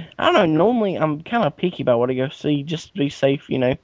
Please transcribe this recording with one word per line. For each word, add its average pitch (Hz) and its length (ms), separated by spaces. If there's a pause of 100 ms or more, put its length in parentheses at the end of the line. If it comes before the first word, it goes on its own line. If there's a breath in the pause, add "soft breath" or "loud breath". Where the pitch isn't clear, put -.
(180 loud breath)
I - 140
don't - 40
know, 202 100
normally 190 500
I'm 151 260
kinda 214 300
picky 180 320
about 120 160
what 123 100
I 131 40
go 131 160
see, 147 340
just 156 300
to 196 60
be 143 100
safe, 139 400
you 135 100
know? 127 240